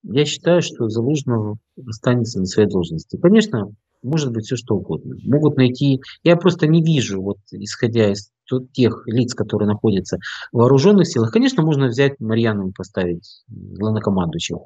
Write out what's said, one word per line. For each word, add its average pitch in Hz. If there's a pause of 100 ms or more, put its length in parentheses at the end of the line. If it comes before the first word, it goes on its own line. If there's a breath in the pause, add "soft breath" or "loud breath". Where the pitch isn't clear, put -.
Я 127
считаю, 170
что -
Залужного 113 (300)
останется 113
на 92
своей 104
должности. 85
Конечно, 175 (300)
может 139
быть 110
все 131
что 113
угодно. -
Могут 143
найти, 127 (220 loud breath)
я 170
просто 170
не 165
вижу, 113
вот, 98 (140)
исходя 107
из 101 (160)
ту-, 127
тех 120
лиц, 123
которые 104
находятся 98 (340 loud breath)
в -
вооруженных 139
силах, 113
конечно, 254
можно 139
взять 135
Марьянову 110
и 98
поставить 90
главнокомандующим 95